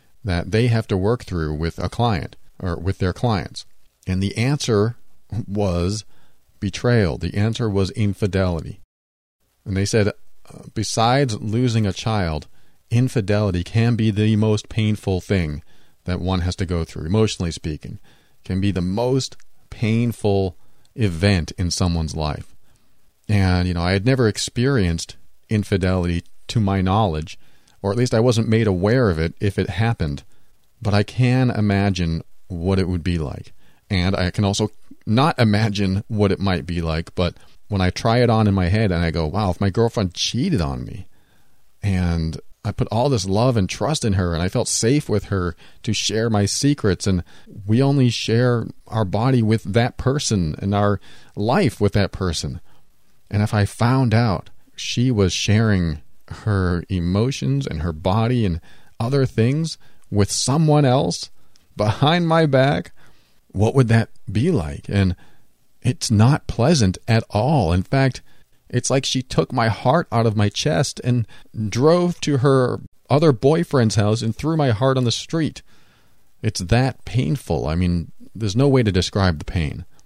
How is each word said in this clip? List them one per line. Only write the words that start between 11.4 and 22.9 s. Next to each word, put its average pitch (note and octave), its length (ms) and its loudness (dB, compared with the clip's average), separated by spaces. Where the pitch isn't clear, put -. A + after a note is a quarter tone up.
losing A2+ 460 0
a F#2+ 60 0
child, F2+ 540 -2
infidelity G#2 760 0
can A#2 320 2
be A2 160 2
the G#2+ 240 2
most G#2+ 320 0
painful G#2+ 520 -2
thing E2 400 -2
that F2+ 160 -4
one F#2 220 -2
has F2+ 120 -2
to - 100 -4
go E2+ 200 -2
through, - 200 -10
emotionally F#2+ 460 0
speaking, - 480 -8
can F#2 160 -4
be G2+ 100 2
the F#2+ 100 -2
most A#2 560 -2
painful G#2 840 0
event F#2+ 640 2
in F#2 100 -2
someone's E2 460 -2
life. D2+ 400 -6